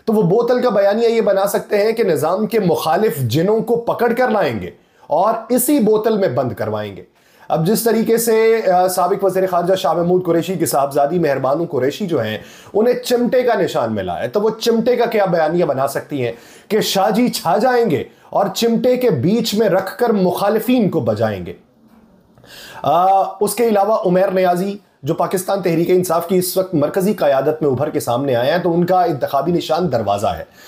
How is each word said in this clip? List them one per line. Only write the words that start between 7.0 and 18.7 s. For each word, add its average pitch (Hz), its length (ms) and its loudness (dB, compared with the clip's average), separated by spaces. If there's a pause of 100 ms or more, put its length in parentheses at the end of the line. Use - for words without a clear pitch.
अब 160 160 0
जिस 220 200 0
तरीके 226 320 2
से, 226 440 2
अ, 185 260 2
साबिक 185 360 -2
वज़ीर 190 240 0
ख़ारजा 180 280 2
शाह 180 180 -2
महमूद 175 280 2
कुरैशी 170 360 -2
की 151 80 0
साहबजादी 143 540 0
मेहरबानू 143 460 0
कुरैशी 143 420 -4
जो 160 120 -2
हैं, 107 220 -4 (320)
उन्हें 240 280 2
चिमटे 247 420 0
का 233 100 2
निशान 143 400 -2
मिला 90 200 -4
है, 87 140 -6
तो 202 120 -2
वो 214 100 0
चिमटे 226 460 0
का 240 100 0
क्या 214 200 0
बयानिया 170 400 0
बना 135 220 -2
सकती 143 320 -6
हैं 120 140 -2 (360)
कि 208 120 2
शाहजी 196 480 0
छा 175 280 -2
जाएंगे 233 500 0 (260)
और 196 160 0
चिमटे 233 480 0